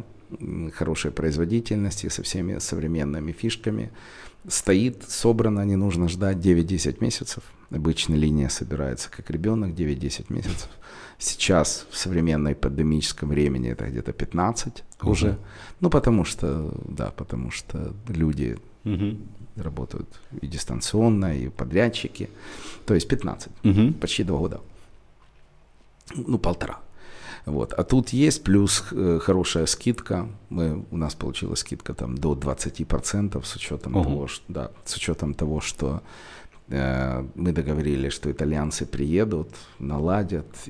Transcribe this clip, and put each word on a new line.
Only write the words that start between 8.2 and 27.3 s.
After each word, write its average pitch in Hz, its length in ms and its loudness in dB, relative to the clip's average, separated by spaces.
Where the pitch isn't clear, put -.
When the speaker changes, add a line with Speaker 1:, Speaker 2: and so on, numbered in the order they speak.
Speaker 1:
собирается 65 680 -4
как - 140 -8
ребёнок, 98 420 0
девять-десять 71 560 -2
месяцев. - 400 -2
Сейчас - 720 2
в - 80 -10
современной 80 560 2
пандемическом 76 760 0
времени 69 420 2
это 57 180 -6
где-то 60 240 -4
пятнадцать - 720 -2
Speaker 2:
Мгм. 104 100 2
Speaker 1:
уже. 101 240 4
Ну, 175 80 4
потому 117 360 6
что, 76 460 -2
да, 60 260 -4
потому 60 360 -6
что - 260 -8
люди 69 420 0
Speaker 2:
Мгм. 104 340 0
Speaker 1:
работают - 440 -6
и 71 40 -4
дистанционно, 98 800 2
и 65 140 -2
подрядчики. 90 800 0
То 113 80 4
есть 85 140 4
пятнадцать. - 440 0
Speaker 2:
Мгм. 107 300 8
Speaker 1:
Почти - 300 0
два 87 140 0
года. 85 220 -2
Ну, 123 220 -2
полтора. - 400 -2